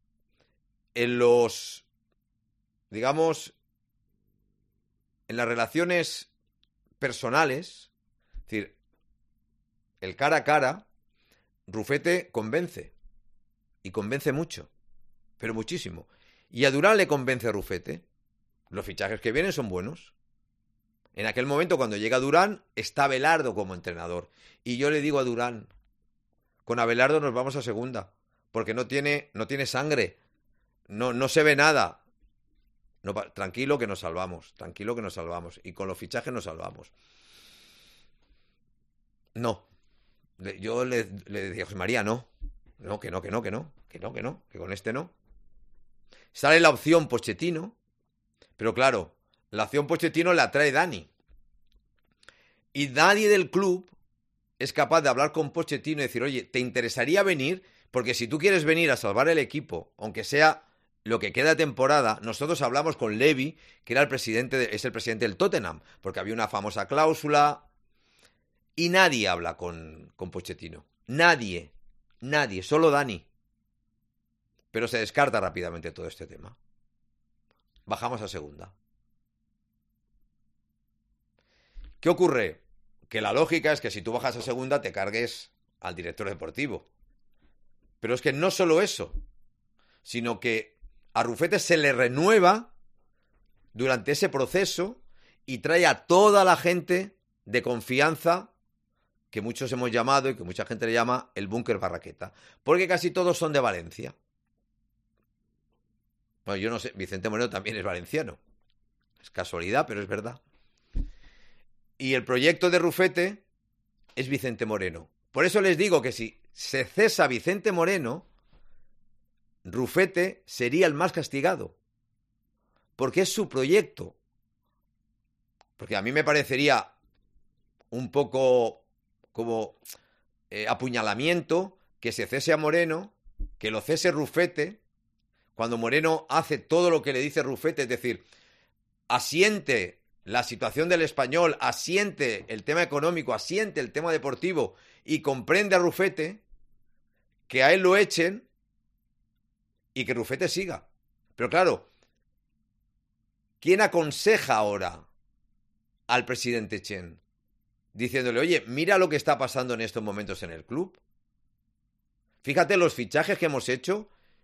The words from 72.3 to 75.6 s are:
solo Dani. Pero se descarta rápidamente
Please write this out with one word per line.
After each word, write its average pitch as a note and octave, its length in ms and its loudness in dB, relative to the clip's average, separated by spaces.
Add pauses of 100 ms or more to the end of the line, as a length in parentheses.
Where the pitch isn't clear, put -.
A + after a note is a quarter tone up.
solo D#3 260 4
Dani. C#3 360 -2 (1500)
Pero A2+ 160 -2
se A#2+ 100 -2
descarta A2+ 420 0
rápidamente E2+ 520 -6